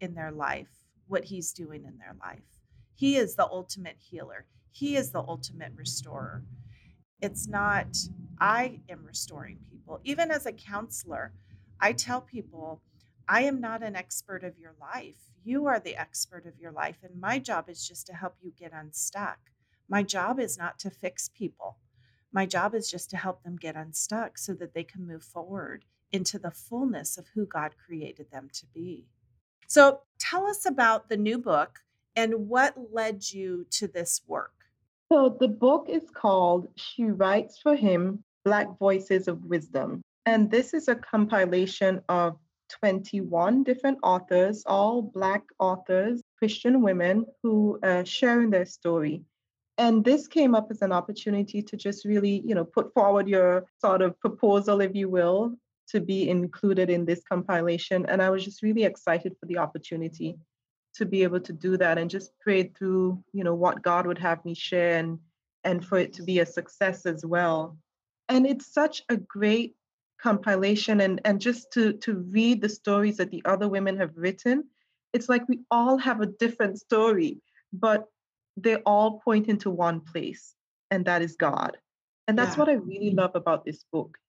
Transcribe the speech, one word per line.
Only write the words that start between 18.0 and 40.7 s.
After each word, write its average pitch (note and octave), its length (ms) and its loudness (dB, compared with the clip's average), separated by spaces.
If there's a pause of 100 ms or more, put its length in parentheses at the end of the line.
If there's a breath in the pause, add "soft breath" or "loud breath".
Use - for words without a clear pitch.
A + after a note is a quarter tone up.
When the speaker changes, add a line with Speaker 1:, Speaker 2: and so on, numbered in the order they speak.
Speaker 1:
to F3+ 60 -18
help F3 260 -12
you F#3 100 -18
get E3 220 -20
unstuck. D#3 680 -10 (500)
My G3+ 140 0
job G3 380 -4
is A3 180 -6
not F3 220 -10
to G3 100 -10
fix - 380 -10
people. - 500 -12 (540)
My F#3+ 140 -2
job F#3+ 280 -2
is A3 160 -6
just - 200 -14
to F#3 60 -8
help F3+ 280 -8
them F3 120 -12
get D#3+ 200 -12
unstuck D#3+ 640 -8
so G3 160 -10
that D#3+ 200 -12
they E3+ 100 -6
can F#3 220 -16
move D#3+ 160 -14
forward F3 600 -12 (260)
into F#3+ 280 -4
the E3+ 120 -10
fullness A#3 680 -6
of E3+ 120 -20
who G#3+ 180 -6
God D3+ 320 -6
created D3 540 -14
them C3+ 220 -16
to - 120 -16
be." E3+ 400 -16 (600)
So C#4 340 6 (160)
tell G4 300 -4
us G4+ 180 -6
about A#3 420 2
the A3 80 -4
new G#3+ 220 0
book E3+ 460 -2 (320)
and A3+ 320 -2
what B3 440 0
led A3 380 -4
you F#3 400 -8
to - 160 -4
this E3+ 400 -6
work. D3+ 280 -8 (580)
Speaker 2:
So C4+ 260 6
the B3+ 80 4
book B3 420 4
is E4 220 -4
called F3+ 560 2 (100)
She - 280 -6
Writes G3 540 0
for D4 180 4
Him, F#3+ 480 2 (200)
Black G#3 340 2
Voices F#3+ 500 2
of E3+ 160 -4
Wisdom. D#3+ 580 -4 (240)
And A3 240 4
this A#3+ 240 0